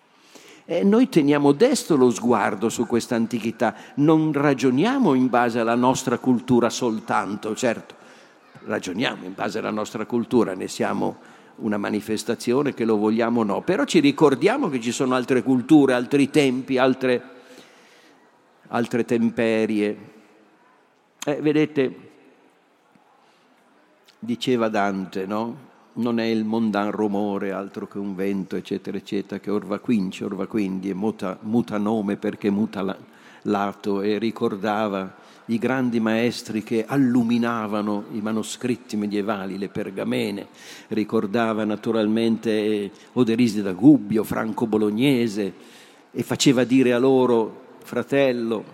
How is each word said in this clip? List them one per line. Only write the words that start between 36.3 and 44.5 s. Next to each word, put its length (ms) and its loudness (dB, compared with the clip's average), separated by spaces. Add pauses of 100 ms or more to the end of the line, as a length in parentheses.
che 240 -2
alluminavano 1300 0
i 80 -8
manoscritti 760 -6
medievali, 600 -4
le 100 -6
pergamene, 800 -6 (400)
ricordava 760 -2
naturalmente 1300 0 (240)
Oderisi 480 2
da 120 -2
Gubbio, 500 6
Franco 420 -4